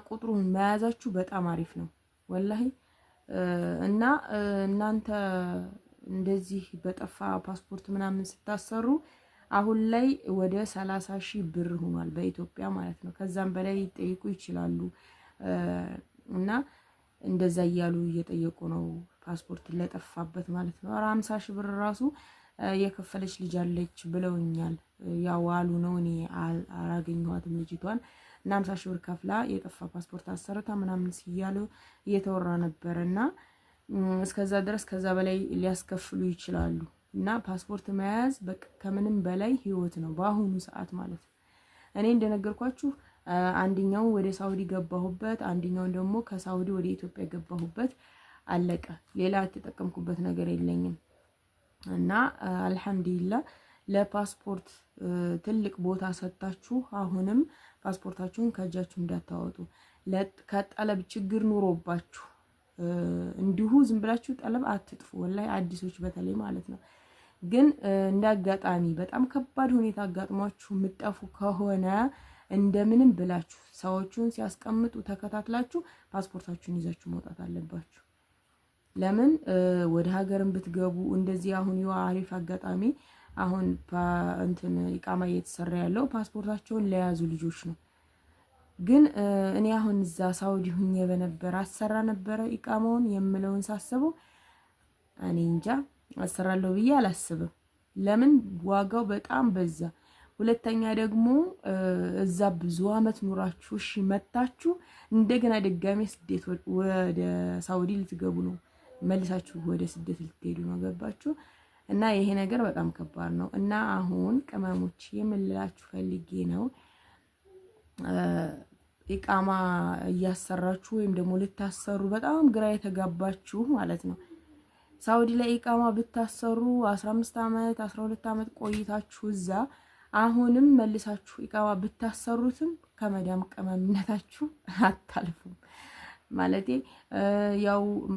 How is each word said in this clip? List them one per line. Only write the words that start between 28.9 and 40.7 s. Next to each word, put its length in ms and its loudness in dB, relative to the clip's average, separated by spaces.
ከፍላ 320 -6
የጠፋ 320 -6
ፓስፖርት 400 -12
አሰርታ 480 -8
ምናምን 380 -2
ሲያሉ 420 -6
እየተወራ 420 0
ነበር። 420 -4
እና፣ 180 0
ም፣ 320 0
እስከዛ 400 -2
ድረስ 240 -2
ከዛ 280 -4
በላይ 260 2
ሊያስከፍሉ 720 -2
ይችላሉ። 560 -2
እና 200 -2
ፓስፖርት 520 -8
መያዝ 480 0
በቃ 220 -8
ከምንም 420 0
በላይ 380 0
ህይወት 400 -2
ነው 140 -4
በአሁኑ 480 0
ሰዓት 320 -10